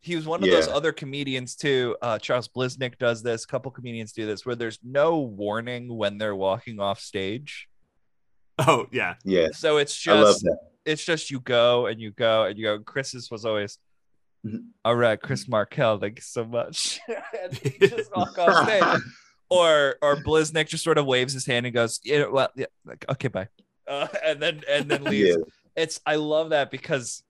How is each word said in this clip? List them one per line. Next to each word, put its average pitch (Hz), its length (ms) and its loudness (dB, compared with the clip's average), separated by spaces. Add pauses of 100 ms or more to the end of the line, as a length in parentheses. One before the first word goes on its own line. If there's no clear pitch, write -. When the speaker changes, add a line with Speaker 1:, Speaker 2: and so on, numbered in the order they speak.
Speaker 1:
he 170 140 -6
was 160 100 -6
one 170 180 -2
of 190 60 4
those 165 180 6
Speaker 2:
Yeah. 110 60 -4
Speaker 1:
other 147 200 0
comedians 135 600 -8
too. 131 460 0
Uh, 113 160 -2
Charles 123 300 -2
Blisnick 127 500 -6
does 117 260 0
this. 117 200 -4
A - 40 -18
couple 131 240 -6
comedians 113 420 -12
do 113 120 -6
this, 104 200 -6
where 123 100 -4
there's 117 280 -8
no 143 360 2
warning 117 760 -6
when 101 220 0
they're 104 180 -2
walking 95 440 -2
off 98 220 -2
stage. 104 640 -8 (920)
Speaker 3:
Oh, 131 340 2
yeah. 98 240 -2 (100)
Speaker 2:
Yeah. 87 280 2
Speaker 1:
So 151 240 2
it's - 300 -2
Speaker 2:
I 104 60 6
love 107 220 8
Speaker 1:
just, - 100 -6
Speaker 2:
that. - 120 2 (280)
Speaker 1:
it's 156 180 -2
just 165 260 -2
you 135 120 -6
go 120 460 4
and 110 120 -4
you 107 120 -12
go 110 340 2
and 101 120 -4
you 110 80 -8
go. 104 140 0
Chris's 127 500 -10
was 110 160 -12
always, 104 320 -2 (680)
Speaker 2:
Mm-hmm. 107 120 -8 (280)
Speaker 1:
"All 117 100 4
right, 113 240 4
Chris - 280 -6
Markel, 110 520 0
thank 104 200 -6
you - 40 -20
so 117 220 -8
much." - 580 -6
<laughs> 208 400 -10
And 131 140 -10
he - 300 2
just 226 280 -2
walk 180 220 -4
off 175 260 6
Speaker 2:
<laughs> - 40 2
Speaker 1:
stage. 202 340 4 (480)
Or, 156 520 4
or 143 160 4
Blisnick 156 500 0
just - 160 -6
sort 160 160 4
of 143 60 2
waves 127 280 2
his 131 120 -8
hand 120 200 0
and 123 80 -6
goes, 117 300 2
"Yeah, 143 240 2
well, 127 280 2
yeah, 131 120 -6 (180)
like, - 240 -16
okay, 135 200 -4
bye." 98 180 -6 (400)
Uh, 143 200 -6 (160)
and 151 180 -2
then, 156 280 -4
and 143 200 0
then 143 140 0
Speaker 2:
<laughs> - 20 -6
Speaker 1:
leaves. - 320 2
Speaker 2:
Yeah. 80 60 -2 (320)
Speaker 1:
It's, 160 300 -4
I 151 100 0
love 151 360 -2
that 143 200 2
because 131 580 -6